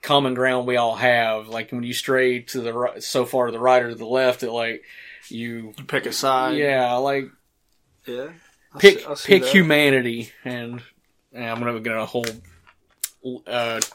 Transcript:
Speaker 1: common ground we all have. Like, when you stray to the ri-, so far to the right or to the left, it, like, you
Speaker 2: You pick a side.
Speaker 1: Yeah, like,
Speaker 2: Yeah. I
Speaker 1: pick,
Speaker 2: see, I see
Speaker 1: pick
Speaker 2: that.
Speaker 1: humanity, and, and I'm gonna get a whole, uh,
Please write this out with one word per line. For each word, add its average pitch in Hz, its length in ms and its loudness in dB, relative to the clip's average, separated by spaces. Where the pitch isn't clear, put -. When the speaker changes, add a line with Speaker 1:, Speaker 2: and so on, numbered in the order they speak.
Speaker 1:
common 143 320 2
ground 127 320 0
we 123 120 0
all 117 180 0
have. 113 540 2
Like, 113 240 -8
when 120 100 -6
you 120 100 -6
stray 127 460 2
to 120 220 -8
the 117 120 -6
ri-, 120 280 -4
so 123 240 -2
far 123 220 0
to 117 40 -4
the 113 80 -6
right 127 240 4
or 120 60 -6
to 117 60 -10
the 113 100 -12
left, 127 380 0
it, 117 80 -4
like, 117 320 -4
you 117 480 -10
Speaker 2:
You 139 60 -16
pick - 220 -4
a 113 80 -6
side. 131 440 2
Speaker 1:
Yeah, 135 380 2
like, 135 300 0
Speaker 2:
Yeah. 127 240 -8
I 143 60 -16
Speaker 1:
pick, 196 200 8
Speaker 2:
see, - 60 -12
I 147 80 -6
see - 200 -10
Speaker 1:
pick 175 100 6
Speaker 2:
that. 127 80 0
Speaker 1:
humanity, 135 800 4
and, 120 380 -10
and 120 140 -12
I'm 113 140 -6
gonna 120 200 -4
get 113 160 -4
a 110 100 -4
whole, 117 200 -4
uh, 117 320 -2